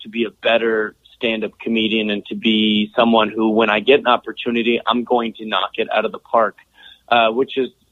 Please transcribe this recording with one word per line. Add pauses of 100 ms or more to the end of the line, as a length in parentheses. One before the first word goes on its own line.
to
be
a
better (220)
stand-up
comedian
and
to
be
someone
who,
when
I
get
an
opportunity,
I'm
going
to
knock
it
out
of
the
park, (500)
uh,
which
is, (220)